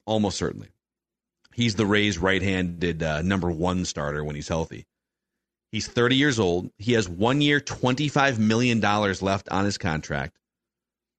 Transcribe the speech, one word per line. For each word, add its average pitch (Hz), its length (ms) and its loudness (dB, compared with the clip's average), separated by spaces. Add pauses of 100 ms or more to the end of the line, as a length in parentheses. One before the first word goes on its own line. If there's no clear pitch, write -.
almost 104 320 0
certainly. - 320 -6 (840)
He's 117 200 0
the 107 100 2
Rays' 104 320 2
right-handed, 90 840 0
uh, 78 180 -2
number 90 300 0
one 90 340 -2
starter 76 400 -4
when 73 100 -6
he's 73 140 -12
healthy. - 380 -6 (840)
He's 107 160 -6
thirty 120 300 2
years 139 220 2
old. 90 400 0
He 117 160 0
has 110 120 2
one 110 360 2
year, 147 180 2
twenty-five 135 800 0
million 113 420 4
dollars 104 400 2
left 98 300 -2
on 98 160 0
his 98 100 -2
contract. 76 640 -4 (800)